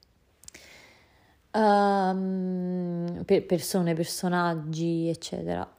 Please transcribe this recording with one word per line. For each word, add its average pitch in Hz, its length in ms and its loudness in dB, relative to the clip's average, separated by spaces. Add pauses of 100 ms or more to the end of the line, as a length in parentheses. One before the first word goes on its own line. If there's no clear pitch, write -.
(1500)
Ehm, 185 1700 2
per 196 200 4
persone, 175 480 0
personaggi, 165 1160 -2
eccetera. - 680 -6